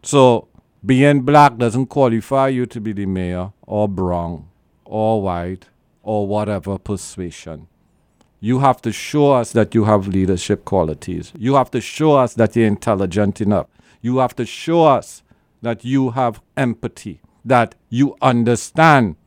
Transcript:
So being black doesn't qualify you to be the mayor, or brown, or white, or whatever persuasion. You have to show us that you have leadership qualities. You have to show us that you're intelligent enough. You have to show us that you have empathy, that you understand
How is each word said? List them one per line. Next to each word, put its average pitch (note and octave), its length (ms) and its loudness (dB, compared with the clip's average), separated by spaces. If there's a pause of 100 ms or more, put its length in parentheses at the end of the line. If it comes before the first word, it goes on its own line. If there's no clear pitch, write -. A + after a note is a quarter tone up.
So B2+ 440 4 (380)
being C#3 360 4
black C#3+ 360 6
doesn't A#2+ 300 0
qualify C3+ 600 0
you B2 180 -2
to A#2+ 120 -14
be G#2+ 140 -8
the G2 140 -4
mayor, F#2 460 -4 (120)
or G#2 240 -2
brown, F2 600 -4 (360)
or A2 360 -2
white, F2+ 440 -6 (380)
or G#2 240 -4
whatever G2+ 500 -4
persuasion. E2+ 920 -12 (720)
You B2 200 -2
have C3 240 0
to A2+ 80 -4
show C#3+ 400 0
us B2 220 0
that G#2+ 200 0
you A2 120 2
have G#2 220 2
leadership F#2+ 560 -2
qualities. E2+ 720 -4
You B2+ 200 -2
have B2+ 160 0
to A#2 100 -4
show D#3 320 0
us B2+ 220 2
that A2+ 200 0
you're A2+ 120 4
intelligent G2+ 760 -2
enough. G2+ 240 0 (340)
You B2 200 -2
have B2 160 0
to A#2+ 100 -6
show E3 400 0
us - 380 0 (400)
that A2+ 200 -6
you C3 280 -2
have A#2+ 280 -2 (160)
empathy, A#2 640 -6 (240)
that A#2+ 300 2 (160)
you B2+ 320 0
understand B2 920 2 (120)